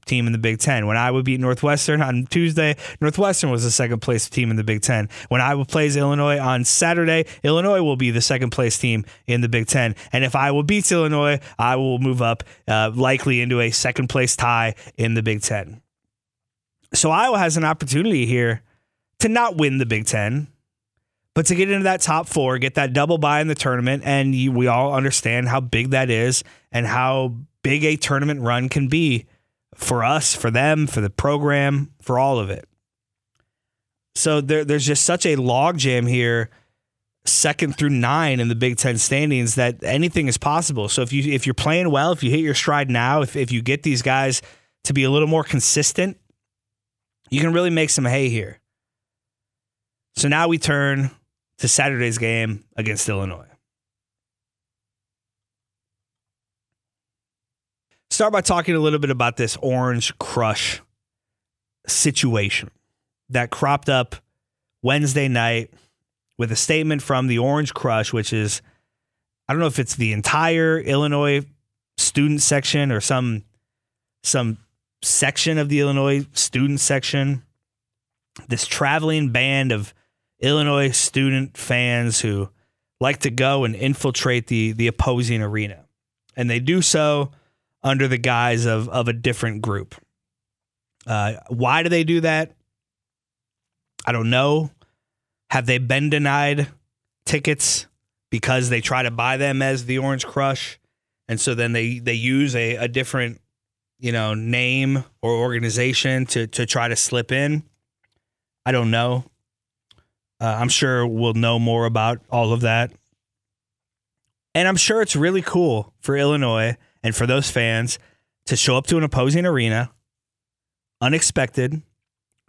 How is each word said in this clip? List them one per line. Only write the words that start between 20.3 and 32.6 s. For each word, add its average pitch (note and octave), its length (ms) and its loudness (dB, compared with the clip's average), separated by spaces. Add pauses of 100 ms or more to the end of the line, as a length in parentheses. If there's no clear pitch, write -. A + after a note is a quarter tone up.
but D#3+ 120 2
to F#3 80 2
get F#3+ 160 2
into G3 140 0
that F#3 160 0
top E3 280 0
four, C3 280 0
get B2+ 200 -2
that C3+ 180 0
double D3+ 240 2
bye D3 240 2
in D#3 60 -2
the D3+ 60 -2
tournament, C3 520 -2
and C#3 280 2
you, C3 160 0
we B2 180 2
all C3 260 2
understand B2 540 0
how C3+ 120 0
big B2 300 -2
that C3 180 2
is A#2+ 340 0 (300)
and A#2+ 140 0
how B2+ 480 0 (280)
big D3 220 2
a D#3 120 2
tournament C#3+ 440 0
run B2 300 0
can C#3 180 0
be C#3+ 380 0 (480)
for - 280 -2
us, C#3+ 320 0
for - 160 -2
them, D3 360 2
for A2+ 160 -2
the G2+ 80 -2
program, C#3+ 920 0
for B2 180 -2
all C3+ 200 2
of G2+ 100 -2
it. - 180 -10 (1500)